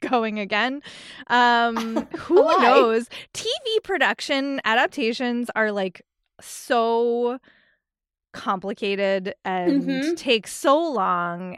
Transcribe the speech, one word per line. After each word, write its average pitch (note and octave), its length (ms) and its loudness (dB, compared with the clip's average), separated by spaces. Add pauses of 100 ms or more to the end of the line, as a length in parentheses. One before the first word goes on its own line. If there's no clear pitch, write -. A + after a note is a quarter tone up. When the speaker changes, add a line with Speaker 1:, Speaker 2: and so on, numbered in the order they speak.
(220)
Speaker 1:
going G#3+ 180 -4
again." A3 420 -2 (460)
Um, A#3 840 2
Speaker 2:
<laughs> E4 60 -8
Speaker 1:
who E4+ 220 4
Speaker 2:
A C5 40 8
lie. F4 200 6
Speaker 1:
knows? A#3+ 460 2 (240)
T - 160 -8 (160)
V A4 160 0
production C#4 840 -2
adaptations A#3+ 920 0
are, G#3+ 180 0
like, F#3+ 300 -6 (360)
so A#3+ 1000 0 (1000)
complicated G3 960 -2 (100)
and F#3+ 400 0
Speaker 2:
Mm-hmm. C#4 320 -2
Speaker 1:
take A#3 320 0
so D4 300 2 (140)
long F3+ 680 -2